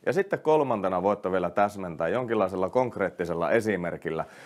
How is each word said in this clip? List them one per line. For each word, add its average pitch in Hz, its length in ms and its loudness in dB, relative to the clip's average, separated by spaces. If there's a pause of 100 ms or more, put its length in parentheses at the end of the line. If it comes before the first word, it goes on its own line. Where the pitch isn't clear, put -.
Ja 127 80 2
sitten 190 260 0
kolmantena 113 640 2
voitte 98 280 2
vielä 90 180 0
täsmentää 90 580 0
jonkinlaisella 95 640 0
konkreettisella 90 840 0
esimerkillä, 87 720 0 (200)